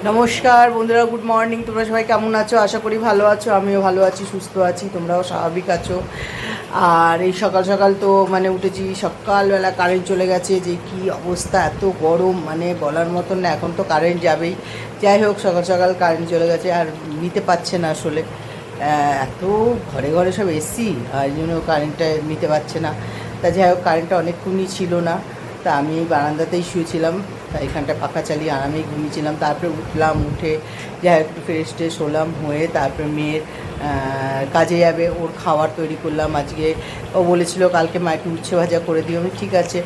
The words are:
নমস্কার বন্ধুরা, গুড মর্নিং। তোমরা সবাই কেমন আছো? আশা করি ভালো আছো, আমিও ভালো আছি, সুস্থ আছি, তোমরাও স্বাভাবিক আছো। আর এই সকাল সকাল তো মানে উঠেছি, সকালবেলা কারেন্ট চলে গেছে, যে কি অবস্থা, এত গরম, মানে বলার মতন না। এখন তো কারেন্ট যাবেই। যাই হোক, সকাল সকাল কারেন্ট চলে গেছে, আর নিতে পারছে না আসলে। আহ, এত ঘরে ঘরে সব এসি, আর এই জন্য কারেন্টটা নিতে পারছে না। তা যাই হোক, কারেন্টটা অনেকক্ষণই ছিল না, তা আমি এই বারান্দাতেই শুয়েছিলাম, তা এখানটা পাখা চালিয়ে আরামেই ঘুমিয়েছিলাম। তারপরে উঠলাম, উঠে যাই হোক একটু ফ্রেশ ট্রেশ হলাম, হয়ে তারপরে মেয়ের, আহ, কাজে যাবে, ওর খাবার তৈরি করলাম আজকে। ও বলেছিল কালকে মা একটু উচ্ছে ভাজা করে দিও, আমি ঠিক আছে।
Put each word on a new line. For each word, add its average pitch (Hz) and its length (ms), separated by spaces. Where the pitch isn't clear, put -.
নমস্কার 240 640
বন্ধুরা, 233 340
গুড 226 200
মর্নিং। 226 420
তোমরা 220 180
সবাই 220 200
কেমন 220 300
আছো? 214 240
আশা 208 200
করি 214 200
ভালো 208 280
আছো, 208 280
আমিও 196 260
ভালো 190 240
আছি, 190 280
সুস্থ 190 260
আছি, 185 340
তোমরাও 175 300
স্বাভাবিক 170 480
আছো। 180 320
আর 170 500
এই 185 100
সকাল 185 320
সকাল 196 360
তো 196 300
মানে 190 180
উঠেছি, 190 520
সকালবেলা 196 680
কারেন্ট 185 360
চলে 185 200
গেছে, 185 340
যে 175 140
কি 185 360
অবস্থা, 180 520
এত 175 280
গরম, 175 440
মানে 165 360
বলার 160 280
মতন 175 300
না। 180 100
এখন 160 280
তো 165 60
কারেন্ট 165 400
যাবেই। 170 320
যাই 202 200
হোক, 202 180
সকাল 175 220
সকাল 180 360
কারেন্ট 165 320
চলে 165 160
গেছে, 170 260
আর 170 140
নিতে 170 340
পারছে 180 380
না 165 120
আসলে। 156 300
আহ, - 640
এত 131 220
ঘরে 139 180
ঘরে 180 220
সব 196 160
এসি, 156 640
আর 139 120
এই 139 60
জন্য 160 360
কারেন্টটা 151 380
নিতে 156 200
পারছে 151 320
না। 156 140
তা 175 80
যাই 180 200
হোক, 180 140
কারেন্টটা 170 320
অনেকক্ষণই 180 500
ছিল 175 280
না, 175 240
তা 160 100
আমি 151 240
এই 170 60
বারান্দাতেই 160 580
শুয়েছিলাম, 170 500
তা - 60
এখানটা 143 420
পাখা 151 220
চালিয়ে 156 280
আরামেই 147 320
ঘুমিয়েছিলাম। 151 580
তারপরে 151 280
উঠলাম, 156 520
উঠে 156 380
যাই 175 160
হোক 156 100
একটু - 160
ফ্রেশ 160 220
ট্রেশ 165 240
হলাম, 156 340
হয়ে 151 260
তারপরে 147 340
মেয়ের, 151 340
আহ, 135 1120
কাজে 165 260
যাবে, 170 300
ওর 165 200
খাবার 156 320
তৈরি 160 260
করলাম 156 340
আজকে। 156 380
ও 185 80
বলেছিল 175 460
কালকে 170 300
মা 170 140
একটু 156 180
উচ্ছে - 260
ভাজা 170 220
করে 165 240
দিও, 165 180
আমি 180 100
ঠিক 196 140
আছে। 175 320